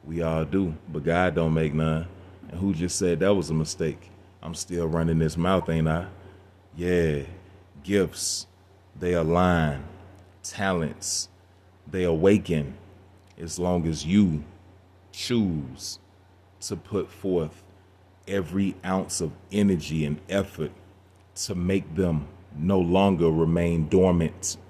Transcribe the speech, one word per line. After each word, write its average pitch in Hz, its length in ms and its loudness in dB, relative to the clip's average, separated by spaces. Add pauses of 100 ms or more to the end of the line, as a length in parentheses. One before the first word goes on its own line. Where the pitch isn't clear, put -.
We 80 160 -6
all 80 240 0
do, 85 300 -2 (140)
but 76 160 -8
God 85 300 2
don't 80 200 2
make 80 180 0
none. 80 340 0 (440)
And 87 100 -10
who 98 140 0
just 87 240 -4
said 87 220 0
that 98 140 4
was 85 140 0
a 80 60 -2
mistake? - 560 -4 (320)
I'm 82 120 -10
still 85 320 -4
running 82 340 2
this 80 160 0
mouth, 87 340 0
ain't 80 180 0
I? 85 200 -2 (680)
Yeah, 82 460 0 (600)
gifts, - 640 -2 (520)
they 87 160 0
align. 82 680 2 (580)
Talents, - 880 -4 (600)
they 92 120 -4
awaken 85 720 2 (640)
as 82 200 -10
long 87 280 0
as 73 180 -2
you 85 400 4 (680)
choose 82 880 -4 (600)
to - 160 -8
put 92 320 -4
forth 87 540 -2 (680)
every 95 460 -2 (100)
ounce 95 360 -2
of 80 120 -4 (180)
energy 80 540 2
and 73 240 -4
effort 95 440 -4 (640)
to - 180 -8
make 90 400 -2
them 80 320 0 (280)
no 92 240 2
longer 90 520 4
remain 82 580 2
dormant. 90 680 2 (140)